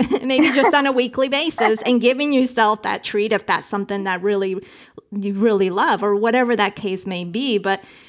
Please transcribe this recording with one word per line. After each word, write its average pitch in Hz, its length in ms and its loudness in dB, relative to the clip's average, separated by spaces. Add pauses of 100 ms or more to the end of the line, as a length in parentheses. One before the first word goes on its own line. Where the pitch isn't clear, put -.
<laughs> - 140 0
maybe 262 300 4
just 269 200 4
on 277 140 2
a 269 40 2
weekly 254 380 0
basis 247 540 0
and 240 180 2
giving 262 320 2
yourself 233 480 2
that 180 220 -6
treat 208 280 -2
if 202 140 0
that's 175 220 -2
something 202 380 -4
that 185 180 -4
really, 196 360 -2 (520)
you 202 240 -4
really 196 340 2
love 202 320 0
or 202 140 0
whatever 240 400 2
that 202 200 0
case 190 300 -6
may 180 200 -6
be. 220 340 -2
But 196 240 -2 (260)